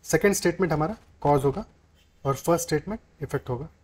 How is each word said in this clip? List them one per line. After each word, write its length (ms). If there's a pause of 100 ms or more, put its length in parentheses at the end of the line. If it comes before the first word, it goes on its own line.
सेकंड 300
स्टेटमेंट 380
हमारा 240 (240)
कॉज 240
होगा 200 (600)
और 120
फर्स्ट 300
स्टेटमेंट 340 (220)
इफेक्ट 260
होगा। 200 (160)